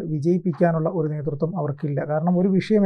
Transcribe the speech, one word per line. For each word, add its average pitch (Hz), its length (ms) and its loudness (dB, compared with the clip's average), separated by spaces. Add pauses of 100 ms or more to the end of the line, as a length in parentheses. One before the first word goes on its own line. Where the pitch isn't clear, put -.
(120)
വിജയിപ്പിക്കാനുള്ള 165 760 0 (100)
ഒരു 156 160 0
നേതൃത്വം 147 360 -4 (100)
അവർക്കില്ല. 143 380 -4 (120)
കാരണം 160 300 2
ഒരു 196 160 2
വിഷയം 202 300 2